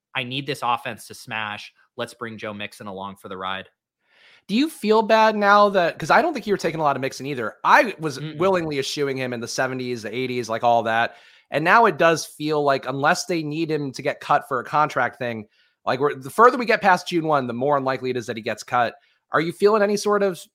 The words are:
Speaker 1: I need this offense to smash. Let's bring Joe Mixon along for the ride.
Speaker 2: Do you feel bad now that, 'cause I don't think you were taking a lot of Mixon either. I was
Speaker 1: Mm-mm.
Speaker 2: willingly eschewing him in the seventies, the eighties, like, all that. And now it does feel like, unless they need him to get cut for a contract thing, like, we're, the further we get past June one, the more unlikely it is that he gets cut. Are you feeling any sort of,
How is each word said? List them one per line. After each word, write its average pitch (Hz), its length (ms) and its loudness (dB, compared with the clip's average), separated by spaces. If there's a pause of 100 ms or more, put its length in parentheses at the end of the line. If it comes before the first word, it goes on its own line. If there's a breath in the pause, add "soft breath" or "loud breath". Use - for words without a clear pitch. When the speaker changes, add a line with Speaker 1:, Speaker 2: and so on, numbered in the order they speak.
(140)
Speaker 1:
I 131 100 -6
need 135 220 -8
this 139 160 -8
offense 120 440 -4
to 107 80 -18
smash. 107 580 -10 (240)
Let's 117 160 -8
bring 113 240 -12
Joe 107 160 -10
Mixon 104 340 -14
along 95 300 -12
for - 120 -18
the 95 80 -12
ride. 95 340 -10 (760 soft breath)
Speaker 2:
Do 190 80 -6
you 285 140 2
feel 214 320 2
bad 220 360 4
now 208 340 6
that, 175 280 2
'cause 165 120 -2
I 190 100 6
don't 311 140 0
think 220 120 -10
you 208 60 0
were 180 60 0
taking 160 220 -2
a - 20 -2
lot 139 140 2
of 131 40 -8
Mixon 131 260 -6
either. 120 380 -6
I 247 340 4
was 147 200 -6
Speaker 1:
Mm-mm. 151 180 -10
Speaker 2:
willingly 165 420 0
eschewing 139 380 -4
him 127 160 -4
in 120 80 -6
the 117 80 -8
seventies, 127 540 -4
the 107 120 -8
eighties, 123 360 -4
like, 113 140 -2
all 117 180 4
that. 113 340 0 (340 soft breath)
And 147 140 -2
now 220 220 6
it 151 100 2
does 135 300 2
feel 151 360 -2
like, 135 240 0
unless 139 380 0
they 170 180 -4
need 151 280 -4
him 147 220 -4
to 131 100 -12
get 135 180 -4
cut 147 280 0
for 123 120 -2
a 110 40 -6
contract 143 540 -2
thing, 117 280 -6 (400)
like, 123 120 0
we're, 143 160 0
the 135 160 -14
further 247 280 6
we 233 80 -4
get 220 160 0
past 180 260 4
June 165 180 -2
one, 143 200 2
the 117 80 -6
more 139 240 0
unlikely 127 320 -4
it 123 80 -2
is 110 80 -10
that 117 100 -6
he 110 60 -12
gets 107 200 -6
cut. 120 320 0 (360)
Are 147 100 2
you 165 120 -2
feeling 208 280 4
any 208 160 2
sort 208 260 0
of, 185 200 -2 (120)